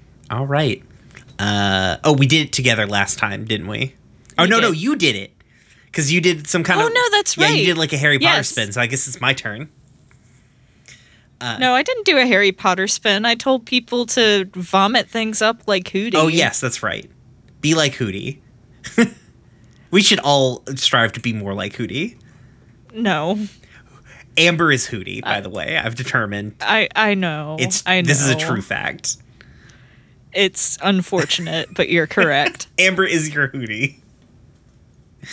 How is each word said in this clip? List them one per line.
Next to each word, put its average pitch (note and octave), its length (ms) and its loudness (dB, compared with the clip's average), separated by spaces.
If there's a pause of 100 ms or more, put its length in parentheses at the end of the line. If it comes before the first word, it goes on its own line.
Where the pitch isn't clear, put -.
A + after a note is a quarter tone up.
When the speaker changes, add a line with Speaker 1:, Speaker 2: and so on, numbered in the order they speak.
(320)
Speaker 1:
all C3 160 -4
right. C#3+ 340 0 (560)
Uh, G2 680 0
oh, D3+ 100 6
we C3+ 120 4
did D3+ 220 2
it - 60 -6
together A2+ 340 0
last G2+ 320 0
time, G#2 260 -4
didn't G#2+ 220 -4
we? A2 260 -6 (460)
Oh, E3+ 40 4
Speaker 2:
We F3+ 60 4
Speaker 1:
no, A3+ 100 4
no, A3+ 120 2
Speaker 2:
did. D#3 100 -4
Speaker 1:
you C#4 140 0
did D#3 200 2
it. - 180 -10 (580)
'Cause D3 180 -2
you F3 100 2
did E3 280 0
some E3+ 160 0
kind F#3 180 2
Speaker 2:
Oh, A#4 60 2
Speaker 1:
of A#4 80 -2
Speaker 2:
no, B4 60 2 (100)
that's G#4 260 0
Speaker 1:
yeah, F4+ 120 4
you - 80 2
Speaker 2:
right. G3+ 80 0
Speaker 1:
did, F3 120 2
like, D#3 160 -2
a D3 40 -2
Harry C#3+ 200 2
Potter E4 200 2
Speaker 2:
Yes. G3+ 120 -2
Speaker 1:
spin, G#2+ 220 -4
so A#2 100 -2
I A#2+ 60 2
guess B2+ 200 -4
it's - 140 -10
my C3 120 2
turn. B2 360 -8 (1700)
Uh, A#2 200 -6
Speaker 2:
No, B3+ 160 2
I C4+ 80 2
didn't B4 240 -6
do D#4+ 100 4
a B3+ 80 4
Harry G3+ 260 4
Potter F#3+ 360 0
spin. G#3 360 0
I A#3 120 2
told B3+ 320 -2
people B3 400 -2
to G#3 480 2
vomit G3 520 2
things A3 320 -4
up A3+ 280 0
like F#3+ 220 0
Hooty. G3 280 -2
Speaker 1:
Oh, D#3+ 80 4
yes, D#3+ 340 2
that's B2 220 -4
right. - 260 -6 (540)
Be D3+ 140 2
like D3+ 180 2
Hooty. G2+ 480 -6 (560)
<laughs> - 920 -6
We G3 100 6
should G3 180 2
all C3+ 440 2 (120)
strive A2+ 380 2
to A#2 80 -12
be A#2 120 -2
more G2+ 200 -6
like G2+ 220 -6
Hooty. A#2+ 420 -6 (760)
Speaker 2:
No. G3+ 540 -2 (880)
Speaker 1:
Amber E3 360 2
is C3 160 0
Hooty, F#2 340 -8
by G#2 160 -2
Speaker 2:
I - 40 -4
Speaker 1:
the F#2+ 80 -12
way. F2+ 280 -6
I've A#2 180 -4
determined. G#2+ 640 -4
Speaker 2:
I, G#3+ 360 0
I G#3+ 180 2
know. D#3 460 -4
Speaker 1:
It's, - 260 -2
Speaker 2:
I F#3 160 2
know. C3 60 0
Speaker 1:
this C#3+ 140 4
is C#3 100 2
a - 40 2
true B2+ 280 -2
fact. - 520 -6 (1160)
Speaker 2:
It's - 480 -2
unfortunate, E3+ 920 0
but F3+ 120 0
you're E3 200 2
correct. D3 680 0
Speaker 1:
<laughs> - 60 -4
Amber F#3 260 4
is D#3 280 0
your D3 160 0
Hooty. A#2+ 520 -6 (1300)